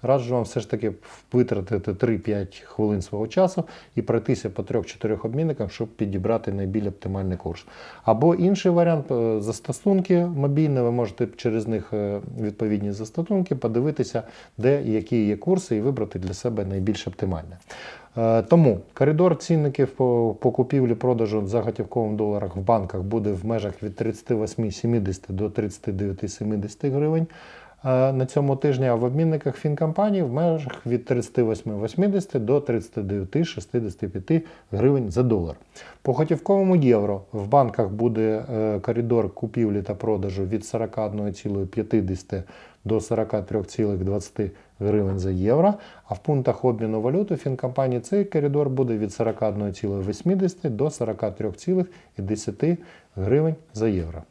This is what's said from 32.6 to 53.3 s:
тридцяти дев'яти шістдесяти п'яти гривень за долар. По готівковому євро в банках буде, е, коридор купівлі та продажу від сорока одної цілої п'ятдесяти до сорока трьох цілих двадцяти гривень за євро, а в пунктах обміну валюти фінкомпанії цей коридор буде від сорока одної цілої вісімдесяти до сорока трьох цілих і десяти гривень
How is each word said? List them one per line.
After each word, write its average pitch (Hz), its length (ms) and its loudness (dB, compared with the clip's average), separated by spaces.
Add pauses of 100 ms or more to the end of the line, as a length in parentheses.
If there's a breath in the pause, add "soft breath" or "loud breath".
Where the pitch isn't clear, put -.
тридцяти 117 420 -4
дев'яти 101 420 0
шістдесяти 113 640 -6
п'яти 127 340 0 (300 loud breath)
гривень 120 380 2
за 117 120 2
долар. 98 340 2 (460 loud breath)
По 135 100 0
готівковому 180 640 2
євро 104 440 4 (120)
в 101 160 -4
банках 117 400 4
буде, 110 560 0 (100)
е, 107 260 0
коридор 117 540 0
купівлі 107 480 -2
та 101 120 -6
продажу 98 500 -2
від 104 200 -2
сорока 113 400 -4
одної 104 280 -4
цілої 98 340 -4
п'ятдесяти 98 760 -2 (420 loud breath)
до 110 160 2
сорока 110 420 -2
трьох 101 240 -2
цілих 104 320 -2
двадцяти 98 520 -4 (280 loud breath)
гривень 101 400 0
за 95 120 -2
євро, 123 440 4 (340 loud breath)
а 104 60 -4
в - 40 -10
пунктах 131 460 0
обміну 110 360 0
валюти 170 360 0
фінкомпанії 127 640 -2
цей 196 240 0
коридор 147 460 0
буде 127 280 0
від 104 140 -2
сорока 113 360 0
одної 104 240 -2
цілої 101 300 -4
вісімдесяти 180 640 0
до 127 220 0
сорока 107 400 -4
трьох 104 260 -6
цілих 180 300 0 (320 loud breath)
і 101 40 -6
десяти 107 560 -2 (380 loud breath)
гривень 139 380 2 (200)